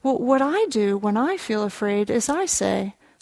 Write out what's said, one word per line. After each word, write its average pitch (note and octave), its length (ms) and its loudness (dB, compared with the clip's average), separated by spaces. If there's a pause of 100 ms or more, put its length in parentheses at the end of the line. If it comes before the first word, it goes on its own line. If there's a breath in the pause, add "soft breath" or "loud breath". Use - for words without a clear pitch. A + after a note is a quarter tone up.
"Well, C4 160 0
what C4 240 2
I F#4 260 0
do G#3 260 2
when G#3 220 0
I D#4+ 200 0
feel G#3+ 260 -2
afraid G#3 480 -2
is A#3 180 0
I E4+ 160 0
say, G3 480 -2 (280 soft breath)